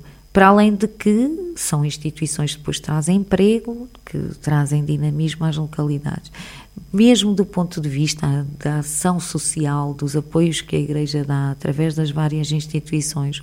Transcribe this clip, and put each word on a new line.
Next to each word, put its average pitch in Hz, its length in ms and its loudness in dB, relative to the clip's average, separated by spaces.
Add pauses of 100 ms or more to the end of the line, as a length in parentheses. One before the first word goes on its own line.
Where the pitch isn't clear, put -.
(360)
para 190 140 8
além 208 260 8
de 208 120 0
que 285 680 0
são - 260 -2
instituições 147 680 -4
que 151 60 -12
depois 147 200 -6
trazem 156 380 0
emprego, 226 720 0 (160)
que - 140 -8 (240)
trazem 147 420 0
dinamismo 151 640 -2
às 151 100 -2
localidades. 147 760 -4 (640)
Mesmo 208 400 6
do 190 140 2
ponto 175 340 -4
de 151 80 -4
vista 143 580 0 (160)
da 147 180 -2
ação 175 380 -2
social, 143 760 -2
dos 143 200 -4
apoios 151 460 2
que - 160 -4
a - 20 2
Igreja 147 460 -2
dá 139 280 0
através 151 420 -2
das 156 160 0
várias 151 420 -2
instituições, 151 920 -2